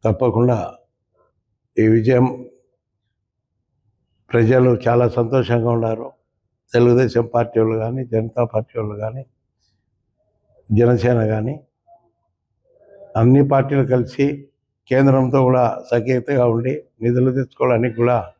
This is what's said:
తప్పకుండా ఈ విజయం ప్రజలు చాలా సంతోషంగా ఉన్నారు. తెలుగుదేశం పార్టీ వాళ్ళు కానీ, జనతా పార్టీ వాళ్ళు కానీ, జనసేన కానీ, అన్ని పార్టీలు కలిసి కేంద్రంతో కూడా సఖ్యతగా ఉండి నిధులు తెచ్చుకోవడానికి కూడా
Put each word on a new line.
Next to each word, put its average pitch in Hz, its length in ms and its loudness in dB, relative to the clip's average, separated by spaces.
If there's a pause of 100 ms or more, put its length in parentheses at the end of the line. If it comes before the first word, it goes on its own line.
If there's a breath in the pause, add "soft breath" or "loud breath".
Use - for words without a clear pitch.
తప్పకుండా 117 560 0 (1160)
ఈ 107 100 2
విజయం 120 380 2 (2000)
ప్రజలు 127 440 4
చాలా 120 320 0
సంతోషంగా 120 640 -2
ఉన్నారు. 113 360 -4 (680)
తెలుగుదేశం 120 520 2
పార్టీ 117 320 -4
వాళ్ళు 110 200 0
కానీ, 117 280 -6
జనతా 113 380 -4
పార్టీ 113 320 -6
వాళ్ళు 104 200 -8
కానీ, 110 280 -12 (1500)
జనసేన 117 580 2
కానీ, 110 280 -4 (1600)
అన్ని 123 320 4
పార్టీలు 135 400 0
కలిసి 127 400 -2 (640)
కేంద్రంతో 131 520 2
కూడా 127 200 2 (240)
సఖ్యతగా 123 600 0
ఉండి 117 260 -2 (280)
నిధులు 123 300 0
తెచ్చుకోవడానికి 123 640 -2
కూడా 120 220 0 (220)